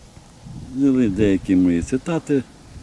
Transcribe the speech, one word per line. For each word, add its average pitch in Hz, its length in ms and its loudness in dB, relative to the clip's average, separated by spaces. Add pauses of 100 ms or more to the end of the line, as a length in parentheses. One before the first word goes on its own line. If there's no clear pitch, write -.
(760)
Взяли 131 340 2
деякі 98 460 2
мої 90 260 2
цитати 139 600 -2 (400)